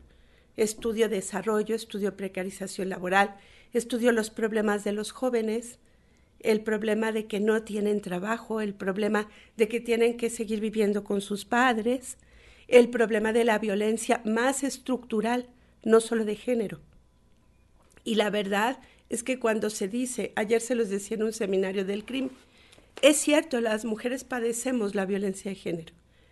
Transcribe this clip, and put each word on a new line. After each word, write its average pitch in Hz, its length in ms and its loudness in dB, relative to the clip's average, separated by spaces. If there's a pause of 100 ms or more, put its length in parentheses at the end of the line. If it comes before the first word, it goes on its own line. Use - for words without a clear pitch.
(560)
estudio 220 520 0
desarrollo, 214 680 -2
estudio 208 420 -4
precarización 190 720 -6
laboral, 190 460 2 (360)
estudio 240 400 2
los 220 160 0
problemas 214 560 0
de 208 80 -2
los 208 180 -6
jóvenes, 233 680 -4 (680)
el 214 180 2
problema 220 500 0
de 214 140 -4
que 208 140 -4
no 220 220 2
tienen 208 380 -2
trabajo, 214 600 -4
el 202 140 -4
problema 214 540 -2 (280)
de 220 120 2
que 233 120 -4
tienen 233 360 2
que 233 140 -4
seguir 220 300 -4
viviendo 208 440 0
con 202 160 -2
sus 202 240 -6
padres, 240 720 0 (520)
el 240 220 8
problema 220 420 2
de 233 120 4
la 214 140 4
violencia 220 680 0
más 233 380 2
estructural, 247 840 -2 (360)
no 220 160 8
solo 226 240 0
de 208 120 -2
género. 226 440 -2 (1200)
Y 233 100 -2
la 208 160 2
verdad 208 500 0 (280)
es - 140 -4
que 254 160 -2
cuando 220 320 0
se 208 180 -4
dice, 240 480 -4
ayer 220 240 2
se 240 140 -4
los 226 140 0
decía 196 280 -4
en 214 80 -2
un 220 80 0
seminario 190 520 0
del 202 200 -4
crim, 262 260 -4 (720)
es 294 160 8
cierto, 294 440 2
las 220 240 0
mujeres 247 400 -4
padecemos 233 720 -2
la 196 120 0
violencia 196 440 -4
de 190 60 -8
género, 170 360 -8 (400)